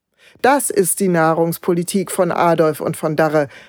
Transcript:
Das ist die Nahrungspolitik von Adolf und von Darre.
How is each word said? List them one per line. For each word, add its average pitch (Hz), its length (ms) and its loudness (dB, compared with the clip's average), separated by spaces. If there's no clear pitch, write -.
Das 269 300 2
ist - 280 0
die 196 100 0
Nahrungspolitik 170 1000 0
von 175 220 0
Adolf 160 500 0
und - 160 -4
von 156 180 -4
Darre. 151 340 0